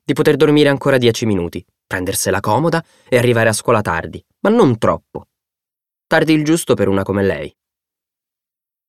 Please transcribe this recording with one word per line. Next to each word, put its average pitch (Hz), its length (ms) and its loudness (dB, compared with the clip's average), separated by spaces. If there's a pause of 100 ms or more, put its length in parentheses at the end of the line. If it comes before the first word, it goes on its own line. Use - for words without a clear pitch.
di 147 100 -6
poter 147 240 0
dormire 147 320 4
ancora 139 300 0
dieci 117 280 0
minuti, 90 380 -4 (220)
prendersela 92 540 -4
comoda 156 420 -2 (260)
e 123 100 2
arrivare 117 300 2
a 110 40 2
scuola 110 280 0
tardi, 82 440 -8 (160)
ma 202 100 0
non 175 280 4
troppo. - 500 -4 (800)
Tardi 160 260 0
il 151 120 2
giusto 156 300 0
per 101 140 0
una 98 140 0
come 98 200 -2
lei. 78 340 -4 (1300)